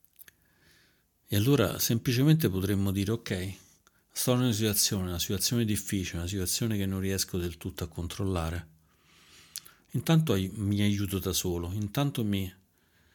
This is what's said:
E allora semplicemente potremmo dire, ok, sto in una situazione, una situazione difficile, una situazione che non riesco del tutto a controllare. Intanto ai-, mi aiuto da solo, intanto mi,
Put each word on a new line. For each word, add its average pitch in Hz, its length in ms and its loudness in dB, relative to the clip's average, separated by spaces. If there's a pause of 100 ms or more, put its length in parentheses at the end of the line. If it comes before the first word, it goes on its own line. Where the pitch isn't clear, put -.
(1300)
E 101 40 4
allora 117 420 4
semplicemente 131 720 4
potremmo 98 420 0
dire, 98 200 0
ok, 98 420 -4 (580)
sto - 220 0
in 123 80 4
una 123 100 2
situazione, 101 560 0
una 90 120 -4
situazione 117 440 0
difficile, 101 540 -2
una 85 100 -4
situazione 104 480 -2
che 98 100 0
non 95 140 -2
riesco 95 380 -2
del 87 180 -4
tutto 85 300 -8
a - 20 -14
controllare. 85 800 -4 (1200)
Intanto 160 420 2
ai-, 95 220 0
mi 101 260 0
aiuto 101 380 0
da 90 120 -2
solo, 87 400 -2
intanto 110 540 -2
mi, 98 280 -2 (600)